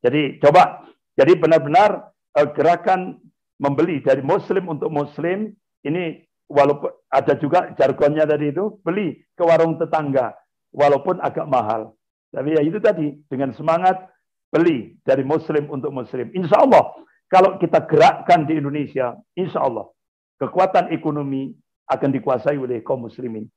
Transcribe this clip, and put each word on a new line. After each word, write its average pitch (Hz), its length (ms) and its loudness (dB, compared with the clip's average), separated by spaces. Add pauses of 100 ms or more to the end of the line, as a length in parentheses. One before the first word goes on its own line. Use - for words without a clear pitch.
Jadi 135 400 -2
coba, - 480 4 (240)
jadi 160 240 6
benar-benar, 160 720 2 (240)
eh, 147 220 2
gerakan 185 640 0 (400)
membeli 143 400 -2
dari 135 240 0
muslim 185 480 -2
untuk - 160 -6
muslim, 165 640 -4 (320)
ini 160 400 -6 (240)
walaupun 143 420 0 (220)
ada 135 240 2
juga 156 400 -2
jargonnya 143 480 2
tadi 147 260 -2
itu, 196 300 -6
beli 170 400 -4 (160)
ke 175 80 -2
warung 165 320 2
tetangga, 143 560 -2 (400)
walaupun 143 480 0
agak 160 240 -6
mahal. 113 480 -4 (400)
Tapi 139 180 -6
ya 156 140 2
itu 165 160 -4
tadi, 151 320 0 (160)
dengan 135 240 -6
semangat 175 560 -2 (400)
beli 160 520 0
dari 135 200 0
muslim 147 480 -2
untuk 139 240 -8
muslim. 123 400 -10
Insya 185 320 2
Allah, 190 280 4 (360)
kalau 190 280 4
kita 160 280 0
gerakkan 160 600 4
di 160 120 -2
Indonesia, 139 560 -4 (200)
insya 175 280 -6
Allah 117 280 -4 (480)
kekuatan 175 540 0
ekonomi 139 640 -4 (320)
akan 139 260 -2
dikuasai 135 460 -2
oleh 123 240 -6
kaum 123 240 -6
muslimin. 113 420 -12 (100)